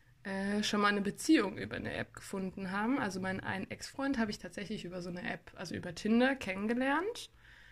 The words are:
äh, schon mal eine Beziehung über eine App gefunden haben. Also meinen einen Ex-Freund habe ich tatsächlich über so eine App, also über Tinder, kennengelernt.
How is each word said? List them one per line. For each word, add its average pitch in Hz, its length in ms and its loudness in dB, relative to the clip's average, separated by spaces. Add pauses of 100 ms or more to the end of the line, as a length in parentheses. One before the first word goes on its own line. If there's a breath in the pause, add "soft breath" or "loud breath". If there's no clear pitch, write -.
(240 soft breath)
äh, 202 400 0
schon 208 180 2
mal 202 80 6
eine 202 120 2
Beziehung 220 560 4
über 202 200 -6
eine - 160 -4
App - 200 -4
gefunden 190 580 -6
haben. 220 280 2
Also 190 200 -2
meinen 190 220 0
einen 196 300 -4
Ex-Freund 269 480 -2
habe 220 100 2
ich 214 80 -6
tatsächlich 208 480 -8
über 175 160 -6
so 180 80 -6
eine 180 180 -6
App, - 280 -8
also 180 200 -8
über 175 200 -6
Tinder, 247 400 4
kennengelernt. 262 960 -2 (400 soft breath)